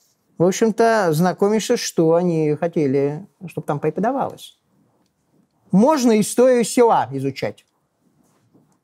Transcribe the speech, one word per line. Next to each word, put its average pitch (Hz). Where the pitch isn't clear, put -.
в 160
общем-то, 220
знакомишься, 190
что 160
они 165
хотели, 147
чтобы -
там 147
преподавалось. 190
Можно 240
историю 247
села 190
изучать. 135